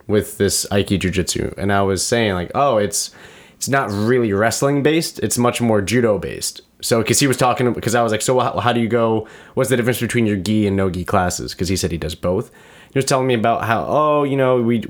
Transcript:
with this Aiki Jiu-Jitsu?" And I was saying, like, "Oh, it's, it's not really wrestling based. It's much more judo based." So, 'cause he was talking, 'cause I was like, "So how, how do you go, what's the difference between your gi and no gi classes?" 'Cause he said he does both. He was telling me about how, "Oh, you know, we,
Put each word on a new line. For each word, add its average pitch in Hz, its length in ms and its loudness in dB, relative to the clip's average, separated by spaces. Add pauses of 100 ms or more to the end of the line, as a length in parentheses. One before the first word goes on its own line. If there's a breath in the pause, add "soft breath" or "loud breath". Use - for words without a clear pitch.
with 101 300 -2
this 98 340 0
Aiki 98 280 0
Jiu-Jitsu?" 90 580 -2
And 98 160 -2
I 98 80 2
was 98 240 0
saying, 113 280 0
like, 90 220 -6
"Oh, 131 220 2
it's, - 340 -2 (460 loud breath)
it's - 100 -8
not 127 240 0
really 110 420 2
wrestling 131 480 2
based. 156 380 0
It's 110 180 -2
much 120 240 2
more 113 200 2
judo 107 380 2
based." - 420 -10 (180)
So, 117 240 0
'cause 113 160 2
he 143 80 2
was 123 100 0
talking, 123 360 2
'cause 110 220 -2
I 123 80 4
was 113 80 0
like, 107 100 -2
"So 127 180 2
how, 120 200 -2
how 120 120 0
do 120 80 0
you 113 80 0
go, 113 400 0 (280 loud breath)
what's 127 140 0
the 127 80 2
difference 120 220 0
between 117 260 0
your 104 120 2
gi 107 300 0
and 98 100 2
no 95 120 2
gi 87 140 -6
classes?" 90 500 -2
'Cause 87 140 -4
he 95 80 0
said 85 160 -2
he 85 60 -4
does 78 180 -6
both. 95 340 -4 (440 loud breath)
He - 40 0
was 131 80 0
telling 131 220 2
me 127 80 2
about 113 300 0
how, 107 220 0
"Oh, 147 360 2
you 139 120 -2
know, 127 260 2
we, 117 180 2 (100)